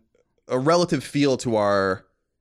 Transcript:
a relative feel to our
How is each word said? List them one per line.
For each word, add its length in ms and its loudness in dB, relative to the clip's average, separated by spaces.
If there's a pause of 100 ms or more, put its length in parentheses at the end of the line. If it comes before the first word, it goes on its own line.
(480)
a 100 -4
relative 460 0
feel 340 0
to 200 -2
our 480 0 (360)